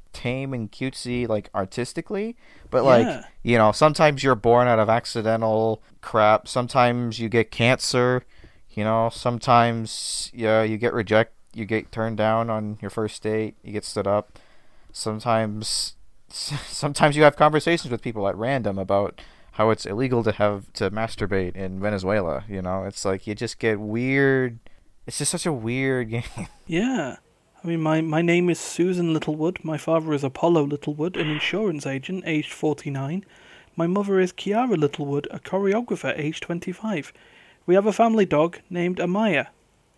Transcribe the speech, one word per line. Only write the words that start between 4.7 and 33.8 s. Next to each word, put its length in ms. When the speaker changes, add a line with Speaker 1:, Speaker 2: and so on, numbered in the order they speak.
Speaker 1:
of 100
accidental 920
crap. 460
Sometimes 720
you 100
get 220
cancer. 720
You 80
know, 280
sometimes, 1200
yeah, 260
you 160
get 160
reject-, 400
you 100
get 260
turned 260
down 340
on 280
your 120
first 320
date. 400
You 100
get 100
stood 220
up. 320
Sometimes, 1040
<laughs> 180
sometimes 840
you 80
have 120
conversations 560
with 100
people 260
at 80
random 420
about 440
how 180
it's 140
illegal 380
to 100
have, 400
to 180
masturbate 640
in 240
Venezuela. 680
You 140
know, 220
it's 220
like 220
you 80
just 240
get 200
weird. 800
It's 140
just 120
such 140
a 80
weird 560
<laughs> 20
game. 360
Speaker 2:
Yeah. 520
I 40
mean, 140
my, 200
my 200
name 280
is 100
Susan 540
Littlewood. 500
My 140
father 360
is 100
Apollo 440
Littlewood, 500
an 120
insurance 580
agent, 400
aged 260
forty-nine. 720
My 120